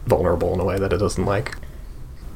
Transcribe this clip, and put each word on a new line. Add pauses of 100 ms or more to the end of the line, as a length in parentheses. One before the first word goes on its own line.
vulnerable
in
a
way
that
it
doesn't
like. (800)